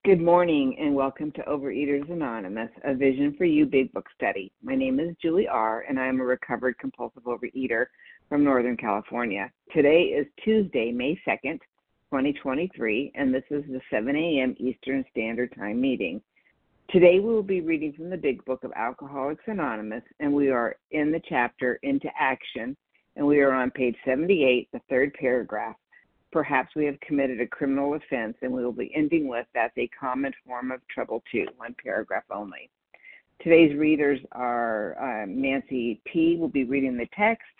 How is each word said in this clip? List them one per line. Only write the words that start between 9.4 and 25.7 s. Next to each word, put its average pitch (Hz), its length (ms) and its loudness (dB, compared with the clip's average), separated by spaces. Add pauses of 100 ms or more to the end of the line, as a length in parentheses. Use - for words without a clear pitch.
Today 156 340 6
is 143 200 -2 (160)
Tuesday, 180 480 2
May 123 340 -2
second, 135 360 -4 (480)
twenty 139 240 0
twenty-three, 135 840 -4
and 131 180 0
this 131 180 -2
is 147 180 -4
the 131 120 -8 (100)
seven 127 260 0
A 156 240 0
M 131 180 0
Eastern 131 540 -4
Standard 113 440 -4
Time 107 240 -4
meeting. 104 400 -2 (680)
Today 180 300 8
we 220 120 0
will 214 120 2
be 190 160 0
reading 156 320 -2
from 160 180 -12
the 185 60 -6
Big 147 280 -2
Book 127 200 -6
of - 100 -10
Alcoholics 139 720 -6
Anonymous, 117 560 -6 (160)
and 143 160 0
we 143 160 4
are 120 240 0 (160)
in 151 220 0
the 165 160 -2
chapter 123 560 0
Into 139 240 -2 (100)
Action, 131 580 -4 (380)
and 147 100 -4
we 147 140 6
are 139 140 6
on 127 180 0
page 123 240 -2 (100)
seventy-eight, 135 680 2
the 123 80 -10 (100)
third 139 240 2
paragraph. 110 640 -4 (560)